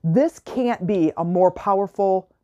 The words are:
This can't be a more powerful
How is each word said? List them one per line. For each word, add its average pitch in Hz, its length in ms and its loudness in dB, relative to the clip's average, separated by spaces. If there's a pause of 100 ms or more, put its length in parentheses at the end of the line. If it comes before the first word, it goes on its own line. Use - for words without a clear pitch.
This 233 340 2
can't 240 480 -4
be 170 300 0
a 170 80 -4
more 180 280 2
powerful 196 760 -2 (160)